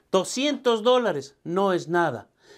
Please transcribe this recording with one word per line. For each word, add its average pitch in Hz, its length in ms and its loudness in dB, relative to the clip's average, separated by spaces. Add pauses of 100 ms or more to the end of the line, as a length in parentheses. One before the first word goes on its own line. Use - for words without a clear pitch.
(100)
Doscientos 233 720 0
dólares 220 640 0
no 190 280 0
es 151 140 -2
nada. 156 420 -2 (300)